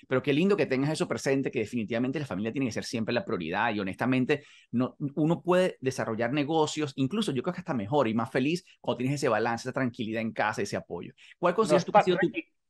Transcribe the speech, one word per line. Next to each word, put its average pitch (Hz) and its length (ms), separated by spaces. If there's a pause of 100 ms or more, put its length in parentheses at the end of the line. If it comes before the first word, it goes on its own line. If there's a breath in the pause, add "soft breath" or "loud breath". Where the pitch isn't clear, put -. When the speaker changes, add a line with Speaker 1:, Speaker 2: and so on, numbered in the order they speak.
Speaker 1:
Pero 127 140
qué 143 100
lindo 185 240
que 143 100
tengas 131 240
eso 156 160
presente, 139 460
que 123 80
definitivamente 117 580
la 147 80
familia 107 260
tiene 135 140
que 110 60
ser 101 120
siempre 117 300
la 117 100
prioridad 101 480
y 104 80
honestamente 127 640 (280 soft breath)
no, 120 240 (180)
uno 165 280
puede 180 380
desarrollar 117 520
negocios, 151 640
incluso 196 360
yo 131 120
creo 175 100
que - 60
hasta 165 140
mejor 113 340
y 110 60
más 117 180
feliz 151 320 (160 soft breath)
cuando 123 180
tienes 131 180
ese 135 120
balance, 117 400
esa 123 40
tranquilidad 113 500
en 113 100
casa, 107 300
ese 101 140
apoyo. - 360 (260 soft breath)
¿Cuál 175 160
consideras 214 280
Speaker 2:
Nos - 40
Speaker 1:
tú 185 60
que 208 60
ha - 20
Speaker 2:
pa-, - 40
Speaker 1:
sido 180 140
tu - 80
Speaker 2:
Ricky, - 220 (220)